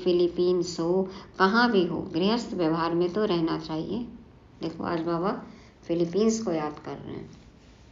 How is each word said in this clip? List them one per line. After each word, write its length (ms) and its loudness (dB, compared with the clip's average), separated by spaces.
फिलीपींस 760 2
हो, 280 2
कहाँ 320 6
भी 160 4
हो, 120 -4
गृहस्थ 560 -2
व्यवहार 400 0
में 180 2
तो 120 0
रहना 340 0
चाहिए। 400 -6
देखो 220 -6
आज 160 -2
बाबा 420 -2
फिलीपींस 540 2
को 100 -2
याद 240 -4
कर 100 -10
रहे 180 -12
हैं। 160 -12